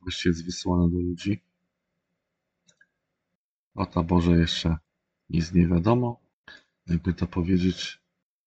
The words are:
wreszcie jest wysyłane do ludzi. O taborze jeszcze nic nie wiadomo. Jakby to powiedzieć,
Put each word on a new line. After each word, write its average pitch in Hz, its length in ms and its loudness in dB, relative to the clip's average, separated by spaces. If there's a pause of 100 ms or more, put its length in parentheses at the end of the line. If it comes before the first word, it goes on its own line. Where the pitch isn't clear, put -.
wreszcie 92 280 -4
jest 82 160 -2
wysyłane 87 440 0
do 87 80 -2
ludzi. 90 460 -6 (2250)
O 92 100 -4
taborze 85 520 2
jeszcze 82 400 0 (520)
nic 82 240 -2
nie 87 140 6
wiadomo. 117 540 0 (680)
Jakby 85 260 0
to 87 140 -4
powiedzieć, 90 800 -2 (400)